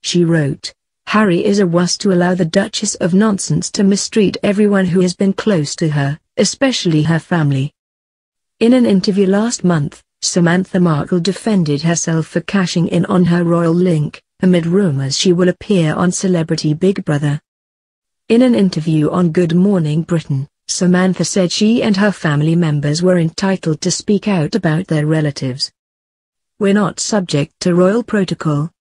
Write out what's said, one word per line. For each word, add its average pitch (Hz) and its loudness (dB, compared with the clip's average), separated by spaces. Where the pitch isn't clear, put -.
She 175 0
wrote, 156 -2
"Harry 208 0
is 202 0
a 196 2
wuss 175 0
to 202 0
allow 180 2
the 175 0
Duchess 214 -4
of 175 -2
Nonsense 190 0
to 214 -2
mistreat 196 0
everyone 202 2
who 175 0
has 180 0
been 196 0
close 170 -2
to 160 0
her, 147 -2
especially 160 0
her 160 0
family." 147 -2
In 233 4
an 247 4
interview 196 2
last 214 -2
month, 165 -2
Samantha 180 0
Markle 175 0
defended 170 -2
herself 165 -2
for - -4
cashing 175 -2
in 170 0
on 180 2
her 175 2
royal 170 0
link, 170 0
amid 180 2
rumours 160 0
she 180 2
will 180 2
appear 175 0
on 180 0
Celebrity 165 -2
Big 190 0
Brother. 147 -2
In 233 6
an 247 4
interview 160 2
on 175 0
Good 170 0
Morning 175 2
Britain, 151 -4
Samantha 180 0
said 180 -2
she 226 0
and 208 0
her 202 0
family 151 0
members 151 0
were 180 2
entitled 165 -2
to 180 -2
speak - -2
out 170 -2
about 170 -2
their 151 -2
relatives. 143 -4
"We're 196 2
not 208 0
subject 165 -4
to 175 0
royal 190 2
protocol. 165 -4